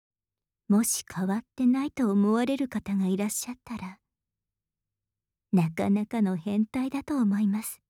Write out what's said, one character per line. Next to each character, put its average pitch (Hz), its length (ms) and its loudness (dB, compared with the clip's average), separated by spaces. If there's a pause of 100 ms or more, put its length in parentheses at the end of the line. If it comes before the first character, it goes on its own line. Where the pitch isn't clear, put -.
(680)
も 208 180 4
し - 260 -4
変 185 160 -4
わ 196 120 -2
っ 233 60 -8 (100)
て 262 100 0
な 262 200 4
い 294 80 -6
と 233 180 0
思 202 220 4
わ 233 120 2
れ 269 120 0
る 269 120 -2
方 202 280 -4
が 190 100 0
い 185 100 2
ら 202 100 -2
っ - 40 -4
し - 180 -6
ゃ 247 40 -8
っ 247 120 -12
た 233 120 -10
ら、 190 240 -12 (1500)
な 165 180 4
か 196 200 -2
な 208 160 0
か 226 160 -2
の 185 140 0
変 208 300 -2
態 262 240 -6
だ 277 140 -6
と 302 120 -4
思 202 220 2
い 214 80 2
ま 208 160 -2
す。 - 280 -12